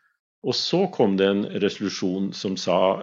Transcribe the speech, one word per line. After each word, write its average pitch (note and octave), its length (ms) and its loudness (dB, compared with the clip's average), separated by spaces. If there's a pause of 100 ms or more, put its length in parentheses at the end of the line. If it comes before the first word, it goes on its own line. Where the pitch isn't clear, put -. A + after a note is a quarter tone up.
(440)
Og B2+ 100 -2
så - 380 0
kom G2+ 260 2
det G2 100 4
en G2+ 160 2 (180)
resolusjon G2 720 -2
som F#2+ 240 -6
sa, F#2+ 460 2